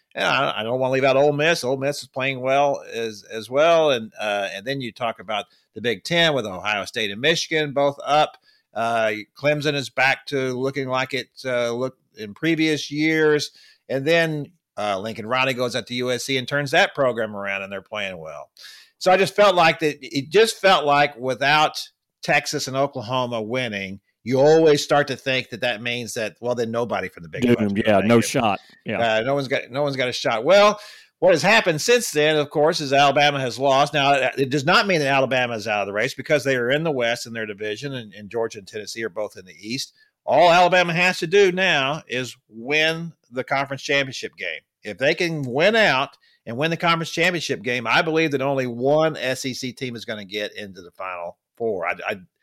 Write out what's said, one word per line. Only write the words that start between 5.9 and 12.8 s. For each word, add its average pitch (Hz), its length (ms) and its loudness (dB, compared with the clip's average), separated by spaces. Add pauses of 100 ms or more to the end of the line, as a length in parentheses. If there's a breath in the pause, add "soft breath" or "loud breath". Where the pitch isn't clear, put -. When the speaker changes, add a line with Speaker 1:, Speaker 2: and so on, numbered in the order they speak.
Speaker 1:
Ten 170 300 2
with 123 120 -2
Ohio 98 380 -4
State 104 280 -6
and 104 100 -10
Michigan 156 500 0
both 143 320 0
up. 147 320 2 (380)
Uh, 113 380 0 (260)
Clemson 147 360 0
is 139 160 -6
back 131 380 0
to 131 300 -2
looking 135 300 -4
like 127 260 -2
it, 127 140 -6 (160)
uh, 120 300 -2
looked 127 260 -6 (160)
in 104 180 -12
previous 156 560 0